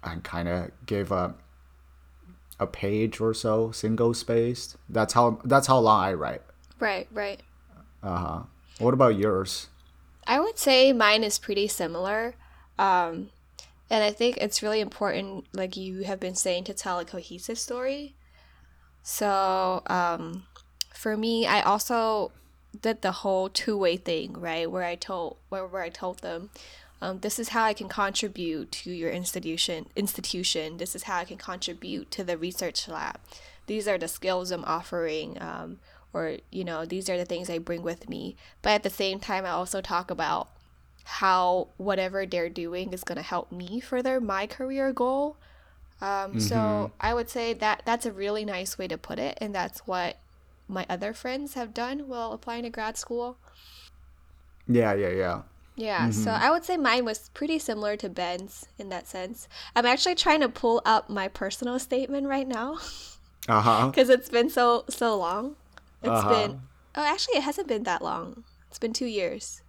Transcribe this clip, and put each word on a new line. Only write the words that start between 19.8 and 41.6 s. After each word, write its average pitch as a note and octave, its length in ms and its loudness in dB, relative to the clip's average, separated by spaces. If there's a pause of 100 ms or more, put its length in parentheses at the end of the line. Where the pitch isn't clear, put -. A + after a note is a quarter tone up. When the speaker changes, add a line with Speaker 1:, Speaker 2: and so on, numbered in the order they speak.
Speaker 2:
um, F3 580 -2 (500)
for G#3+ 220 -2
me, A3+ 300 2
I G#3 160 4
also A3 720 2 (480)
did A3 220 -2
the F#3 100 0
whole F#3+ 360 0
two-way F#3+ 480 2
thing, E3+ 380 -4
right? E3+ 360 -4
Where F3+ 140 -2
I F3 100 -4
told, F3 420 -6 (120)
where, F#3+ 180 -6
where F3+ 160 -6
I E3+ 60 -6
told F3+ 320 -8
them, F3 300 -8 (520)
um, F#3+ 180 -6
"This G#3+ 180 -4
is A3+ 120 -4
how A3+ 140 2
I G#3+ 80 4
can G3+ 160 -6
contribute F#3+ 840 -2
to - 200 -10
your E3 180 -2
institution, E3+ 760 -4 (100)
institution. F3 800 -4
This E3+ 180 -6
is F#3 100 -10
how F#3+ 140 -2
I F3 60 -4
can F#3 140 -14
contribute F3+ 760 -8
to G3+ 120 -6
the F3 140 -2
research F3 500 -4
lab. D#3+ 300 -8 (480)
These G#3+ 220 -2
are F#3+ 100 2
the E3 100 -4
skills F#3 420 -2
I'm F3 160 -6
offering, D#3+ 760 -2
um, E3 380 -10 (340)
or, E3 240 -4 (140)
you F#3 140 -6
know, E3 200 -6
these F#3 240 -6
are F3+ 80 0
the F3 80 0
things F3 260 -6
I E3+ 80 -4
bring E3+ 240 -6
with E3+ 260 -8
me." - 280 -10 (260)
But G#3 100 4
at G#3 100 4
the G3 80 0
same G3 280 -2
time, F#3+ 280 -4
I F3+ 40 -4
also F3+ 300 -2
talk F#3 300 -4
about D#3+ 400 -2 (540)
how F#3 640 2 (100)